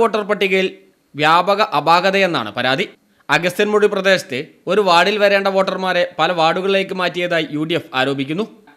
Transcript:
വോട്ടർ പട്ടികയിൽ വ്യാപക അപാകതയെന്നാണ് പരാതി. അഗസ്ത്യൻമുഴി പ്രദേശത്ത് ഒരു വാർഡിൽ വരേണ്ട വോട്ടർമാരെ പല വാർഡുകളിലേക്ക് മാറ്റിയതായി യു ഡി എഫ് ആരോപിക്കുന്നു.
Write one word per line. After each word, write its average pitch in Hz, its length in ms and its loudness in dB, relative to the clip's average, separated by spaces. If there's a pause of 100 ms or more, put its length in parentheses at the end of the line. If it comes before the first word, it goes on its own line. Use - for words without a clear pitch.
വോട്ടർ 220 300 0
പട്ടികയിൽ 190 380 0 (460)
വ്യാപക 175 480 2 (160)
അപാകതയെന്നാണ് 170 800 0
പരാതി. 127 280 -2 (500)
അഗസ്ത്യൻമുഴി 202 580 0
പ്രദേശത്ത് 185 460 0 (320)
ഒരു 202 180 2
വാർഡിൽ 180 340 4
വരേണ്ട 196 320 2
വോട്ടർമാരെ 185 480 0 (160)
പല 170 120 0 (100)
വാർഡുകളിലേക്ക് 190 580 0
മാറ്റിയതായി 175 560 -2
യു 151 140 -2
ഡി 170 100 0
എഫ് - 100 -16 (100)
ആരോപിക്കുന്നു. 139 460 -4 (300)